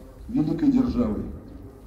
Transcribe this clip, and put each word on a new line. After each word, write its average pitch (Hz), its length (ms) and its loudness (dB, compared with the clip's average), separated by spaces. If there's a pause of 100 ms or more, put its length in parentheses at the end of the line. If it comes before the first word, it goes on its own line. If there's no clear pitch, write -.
(280)
великой - 460 2
державой 110 500 2 (640)